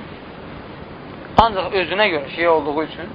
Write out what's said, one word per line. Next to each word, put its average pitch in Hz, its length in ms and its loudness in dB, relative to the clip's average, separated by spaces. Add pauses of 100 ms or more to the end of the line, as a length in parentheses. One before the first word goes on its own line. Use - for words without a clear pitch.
(1400)
ancaq 190 380 4
özünə 190 360 4
görə 143 200 0
şiyə 170 200 2
olduğu 156 340 4
üçün 160 320 -8